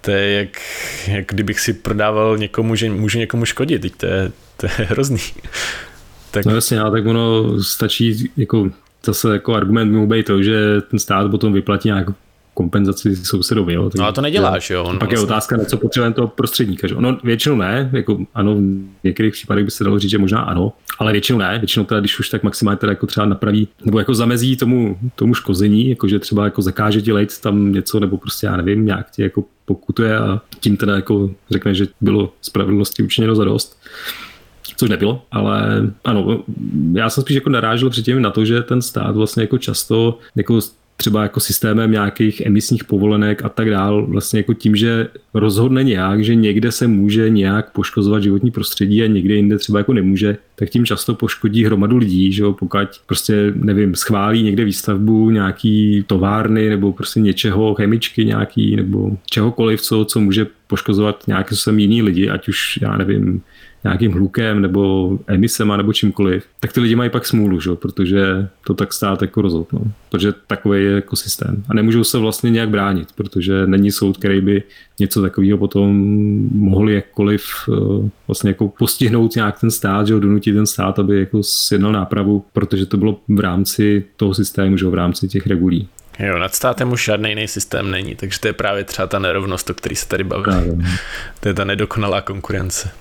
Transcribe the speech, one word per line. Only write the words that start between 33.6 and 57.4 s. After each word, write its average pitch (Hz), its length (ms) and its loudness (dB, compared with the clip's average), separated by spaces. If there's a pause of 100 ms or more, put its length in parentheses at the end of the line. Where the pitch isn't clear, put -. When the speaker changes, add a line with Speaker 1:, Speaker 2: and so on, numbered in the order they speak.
Speaker 2:
Což 120 140 2
nebylo, 104 320 0 (100)
ale 107 580 0 (140)
ano, 107 380 0 (520)
já 110 160 0
jsem 135 120 0
spíš 143 120 0
jako 135 160 0
narážel 120 400 2
předtím 120 320 0
na 107 80 2
to, 107 140 2
že 117 180 2
ten 123 200 0
stát 104 340 -4
vlastně 107 260 0
jako 123 160 0
často 113 600 0 (180)
jako 110 240 2 (400)
třeba 107 220 2
jako 104 180 -2
systémem 110 500 0
nějakých 107 500 0
emisních 107 440 0
povolenek 104 600 0
a 107 40 -4
tak 110 220 -2
dál, 101 360 0
vlastně 104 340 -2
jako 110 140 0
tím, 107 220 2
že 113 320 0 (260)
rozhodne 110 500 2
nějak, 101 400 2
že 117 100 2
někde 110 380 4
se 127 140 0
může 107 440 2
nějak 101 420 2
poškozovat 104 500 0
životní 101 280 2
prostředí 104 520 0
a 110 40 2
někde 101 280 2
jinde 104 240 4
třeba 104 200 0
jako 104 140 0
nemůže, 101 440 2 (180)
tak - 160 -4
tím 120 160 2
často 110 280 -2
poškodí 107 500 0
hromadu 107 320 2
lidí, 95 360 2
že 101 100 0
jo, 101 100 2
pokud 98 360 -2 (180)
prostě, 104 480 0
nevím, 101 400 2
schválí 107 480 0
někde 107 220 2
výstavbu 107 640 2
nějaký 104 760 2
továrny 107 600 2
nebo 101 240 2
prostě - 280 -4
něčeho, 107 540 2